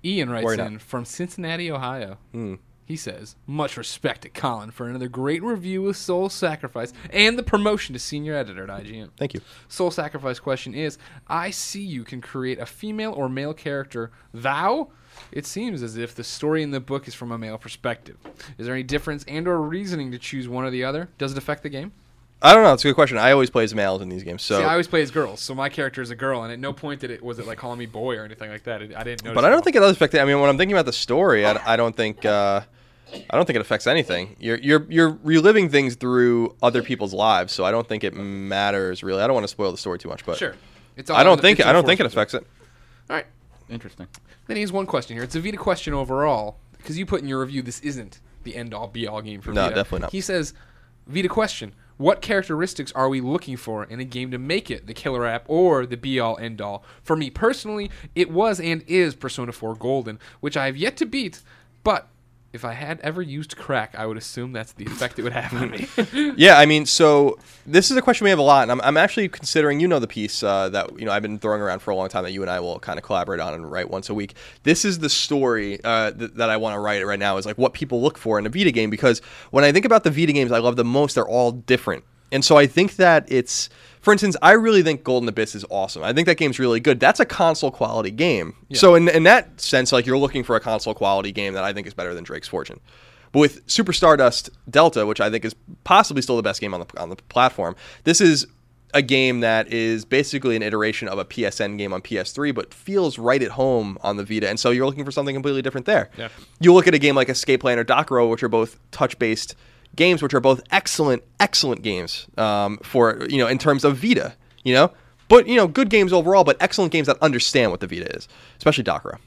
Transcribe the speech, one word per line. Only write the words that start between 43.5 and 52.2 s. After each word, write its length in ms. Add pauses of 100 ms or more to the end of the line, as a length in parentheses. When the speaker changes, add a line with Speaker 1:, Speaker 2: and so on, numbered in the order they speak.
Speaker 3:
Interesting. 380 (380)
Speaker 1:
Then 120
he 20
has 120
one 120
question 320
here. 80
It's 100
a 60
Vita 160
question 380
overall, 640 (260)
'cause 140
you 80
put 160
in 60
your 120
review, 220
"This 180
isn't 400 (240)
the 120
end-all, 320
be-all 340
game 180
for 120
Speaker 2:
No, 100
Speaker 1:
Vita." 120
Speaker 2:
definitely 260
not. 120
Speaker 1:
He 80
says, 320 (540)
"Vita 220
question, 460 (240)
what 220